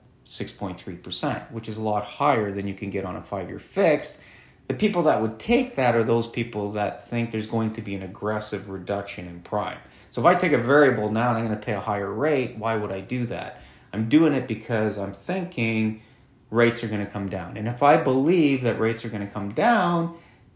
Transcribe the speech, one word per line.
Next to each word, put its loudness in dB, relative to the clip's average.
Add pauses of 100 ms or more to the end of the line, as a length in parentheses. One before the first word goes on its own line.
(260)
six -8
point -8
three -10
percent, -4
which -10
is -6
a -6
lot 0
higher 0
than -4
you -4
can -8
get -4
on -6
a -10
five-year -8
fixed. 0 (480)
The 0
people 2
that 4
would -2
take 0
that 2
are 4
those 2
people -4
that -4
think -2
there's -4
going 0
to -8
be -6
an -8
aggressive -6
reduction -6
in -14
prime. -4 (340)
So -8
if 6
I 8
take 2
a 6
variable 6
now 2
and 2
I'm -2
gonna -2
pay -6
a -2
higher -2
rate, 0
why -2
would -4
I -6
do -4
that? -8 (320)
I'm -2
doing 6
it 0
because -2
I'm -6
thinking -2 (500)
rates 4
are -4
gonna -4
come -6
down. -8
And -4
if -4
I 8
believe 4
that 2
rates 0
are -6
gonna -6
come -6
down, 2 (380)